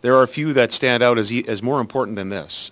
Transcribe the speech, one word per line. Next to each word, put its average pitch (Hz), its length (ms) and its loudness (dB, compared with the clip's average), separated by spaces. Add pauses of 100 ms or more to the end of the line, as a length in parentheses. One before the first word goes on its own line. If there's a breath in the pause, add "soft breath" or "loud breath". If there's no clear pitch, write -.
there 123 120 2
are 131 80 8
a 123 60 4
few 151 260 -4
that 120 180 4
stand 123 300 0
out 120 160 4
as 104 140 -2
e-, 120 160 -4
as 107 160 -6
more 131 180 -2
important 110 360 -4
than 95 120 -8
this, 90 420 -10